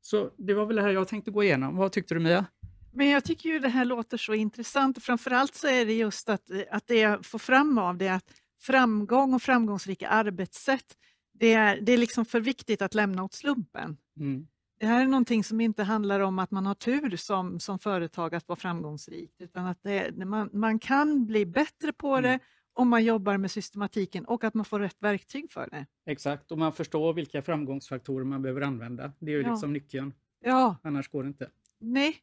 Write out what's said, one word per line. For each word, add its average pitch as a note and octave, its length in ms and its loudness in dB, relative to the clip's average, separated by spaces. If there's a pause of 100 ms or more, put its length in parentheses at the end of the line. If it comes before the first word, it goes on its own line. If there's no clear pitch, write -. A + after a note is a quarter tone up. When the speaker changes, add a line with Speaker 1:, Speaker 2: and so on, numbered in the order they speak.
Speaker 1:
Så G#3+ 280 0
det G3+ 180 -2
var G#3 120 0
väl A3 100 -2
det G3+ 60 2
här G3+ 80 4
jag F#3+ 180 2
tänkte G#3+ 220 -8
gå G#3 140 0
igenom. C#3+ 320 2
Vad F#3+ 160 0
tyckte F3+ 220 -4
du, E3 60 0
Mia? F3 260 4 (460)
Speaker 2:
Men C#4 180 2
jag C#4 140 4
tycker D#4+ 240 -4
ju D#4+ 100 -2
det C4 100 0
här B3 160 2
låter A#3+ 320 -4
så G#3+ 180 -4
intressant. B3 640 0
Och - 60 -14
framförallt B3+ 520 0
så - 140 -6
är B3+ 180 4
det G#3+ 80 0
just A3 340 -2
att, G3+ 220 -2 (200)
att A3 160 -6
det A#3+ 120 4
jag G#3 280 4
får A3+ 120 -8
fram C4 400 4
av F3+ 200 0
det F#3+ 100 0
att F#3 160 0 (360)
framgång B3 760 2
och B3 80 2
framgångsrika G#3 680 0
arbetssätt, G#3+ 880 -2 (360)
det A3+ 200 6
är, G#3+ 280 6
det G#3+ 120 2
är B3 60 6
liksom A#3+ 260 2
för A#3 160 0
viktigt A3+ 420 -2
att G3 120 -4
lämna G3 300 0
åt F#3+ 100 -12
slumpen. B3+ 600 -4 (240)
Speaker 1:
Mm. C#3 260 -4 (340)
Speaker 2:
Det G#3+ 60 0
här A#3 160 4
är C4 40 4
någonting B3 380 4
som A3 160 -2
inte A3 220 0
handlar G3+ 380 0
om F#3+ 180 0
att F#3 120 -2
man G3 160 -2
har G3 80 0
tur B3+ 420 -2
som, F#3 440 -4
som F#3+ 180 -6
företag E3+ 560 -4
att E3 140 -6
vara F3 80 -4
framgångsrikt, E3 840 -10
utan F3+ 260 -8
att F3+ 160 -6
det, F#3+ 340 -2 (100)
man, G#3 260 -4
man A3 260 0
kan C#4 480 2
bli G#3+ 200 2
bättre D4 460 -2
på - 240 -6
Speaker 1:
Mm. B3+ 60 2
Speaker 2:
det B3+ 160 2 (340)
om B3 160 4
man A#3 160 6
jobbar G#3 320 2
med G3 140 -2
systematiken G3+ 720 -6
och A#3 200 -2
att A3 100 -2
man G#3+ 100 -2
får G#3 160 -4
rätt G3 200 -4
verktyg G#3 500 -4
för - 200 -10
det. D3+ 160 -12 (200)
Speaker 1:
Exakt, C#3+ 460 -6
och D#3 60 -6
man D#3+ 140 2
förstår D#3+ 400 -2
vilka D#3 300 -4
framgångsfaktorer C3+ 840 -6
man C3+ 180 -4
behöver C3+ 180 -4
använda. C3 580 -6
Det D3+ 140 -8
är D3+ 40 0
ju C#3 60 0
Speaker 2:
Ja. A#3+ 80 -2
Speaker 1:
liksom G#3 220 -4
nyckeln. C#3 400 -8 (320)
Speaker 2:
Ja. B3 380 2
Speaker 1:
Annars C#3+ 260 -4
går C#3 140 -6
det B2+ 60 -6
inte. C3+ 220 -12 (300)
Speaker 2:
Nej. C4+ 420 0